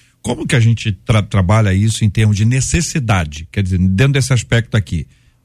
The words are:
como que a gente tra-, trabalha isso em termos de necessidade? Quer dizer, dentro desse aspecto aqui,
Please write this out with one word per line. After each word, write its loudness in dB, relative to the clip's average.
como -6
que 0
a 4
gente 2
tra-, -2
trabalha 0
isso 0
em 4
termos 2
de 2
necessidade? -2
Quer -4
dizer, -2
dentro 2
desse 0
aspecto -2
aqui, -2